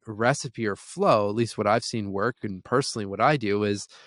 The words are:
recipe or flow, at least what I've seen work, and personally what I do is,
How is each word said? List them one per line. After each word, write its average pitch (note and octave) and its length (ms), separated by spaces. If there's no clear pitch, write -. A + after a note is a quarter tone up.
recipe A2+ 640
or G2 80
flow, B2 540
at G#2 60
least A#2 220
what A2 80
I've A2 180
seen G2+ 280
work, G2+ 320
and F#2 200
personally A#2+ 440
what G2 120
I C#3+ 180
do G#2 260
is, G#2 240